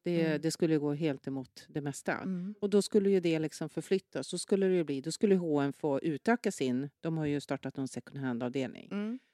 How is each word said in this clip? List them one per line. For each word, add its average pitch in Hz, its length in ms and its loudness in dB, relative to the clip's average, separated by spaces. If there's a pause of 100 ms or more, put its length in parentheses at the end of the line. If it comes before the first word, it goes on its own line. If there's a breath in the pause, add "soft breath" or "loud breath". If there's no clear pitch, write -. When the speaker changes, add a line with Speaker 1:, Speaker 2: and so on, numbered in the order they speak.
Speaker 1:
Det, 170 240 0
Speaker 2:
Mm. 151 160 0
Speaker 1:
det 160 80 0
skulle 160 240 2
ju 147 60 2
gå 147 140 0
helt 147 320 -2
emot 135 420 -8
det 156 120 -6
mesta. 143 340 -4
Speaker 2:
Mm. 190 460 -6
Speaker 1:
Och 202 100 -2
då 196 120 6
skulle 202 280 4
ju 190 100 6
det 165 180 2
liksom 156 300 -4
förflyttas. 165 600 -4
Så 180 100 -6
skulle 196 280 2
det 185 80 4
ju 170 100 2
bli, 139 160 -2
då 156 120 -6
skulle 196 240 4
H 170 200 0
och 143 60 4
M 139 100 0
få 139 280 0
utöka 190 520 0
sin, 131 380 -2 (100)
de 160 180 -2
har 156 80 0
ju 143 140 0
startat - 360 -6
någon 135 120 -4
second - 300 -12
hand-avdelning. 127 720 -4
Speaker 2:
Mm. 214 280 -6 (160)